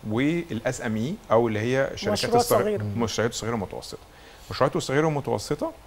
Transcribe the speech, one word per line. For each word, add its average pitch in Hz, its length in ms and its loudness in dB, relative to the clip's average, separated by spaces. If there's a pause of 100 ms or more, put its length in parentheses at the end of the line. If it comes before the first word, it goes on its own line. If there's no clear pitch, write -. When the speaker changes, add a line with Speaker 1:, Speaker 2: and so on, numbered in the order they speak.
Speaker 1:
والاس 135 720 0
ام 110 140 -2
اي 131 200 -2 (160)
او 120 160 6
اللي 107 120 0
هي 127 340 0
الشركات 208 260 -2
Speaker 2:
مشروع 233 200 0
Speaker 1:
الصغيره، - 240 4
Speaker 2:
صغير. 208 180 0
Speaker 1:
المشروعات 107 500 0
الصغيره 113 220 -4
والمتوسطه. 92 440 -6 (500)
المشروعات - 280 2
الصغيره 147 300 2
والمتوسطه 147 680 -2 (160)